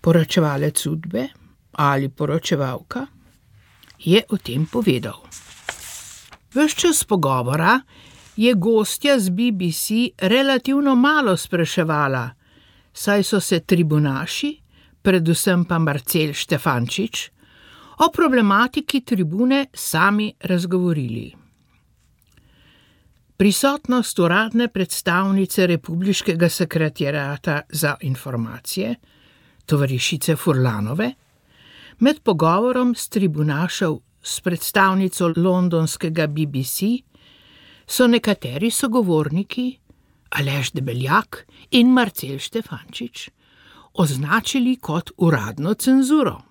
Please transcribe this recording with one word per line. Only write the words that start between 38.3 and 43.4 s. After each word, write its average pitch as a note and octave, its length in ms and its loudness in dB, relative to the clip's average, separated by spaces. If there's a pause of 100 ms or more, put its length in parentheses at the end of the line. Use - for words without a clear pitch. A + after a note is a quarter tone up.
sogovorniki, G3 1080 -2 (520)
Aleš C#3 420 -4
Debeljak C3 760 -4 (240)
in B3 220 6
Marcel F#3+ 460 0
Štefančič, - 880 -12 (680)